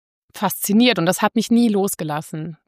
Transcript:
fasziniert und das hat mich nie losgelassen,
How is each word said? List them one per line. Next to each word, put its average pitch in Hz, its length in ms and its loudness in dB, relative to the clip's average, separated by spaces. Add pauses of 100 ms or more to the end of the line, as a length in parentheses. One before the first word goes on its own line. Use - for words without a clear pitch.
(340)
fasziniert 214 640 2
und 170 80 0
das - 160 0
hat 214 120 0
mich 220 160 0
nie 233 180 4
losgelassen, 160 1000 -4